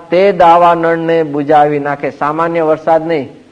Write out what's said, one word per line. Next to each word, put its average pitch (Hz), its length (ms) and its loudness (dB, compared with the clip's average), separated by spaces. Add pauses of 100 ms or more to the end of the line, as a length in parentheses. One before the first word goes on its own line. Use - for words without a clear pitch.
તે 190 220 2
દાવાનળને 165 920 2
બુજાવી 147 560 0
નાખે, 143 300 -6
સામાન્ય 165 520 -4
વરસાદ 156 460 0
નહીં, 151 220 -4 (220)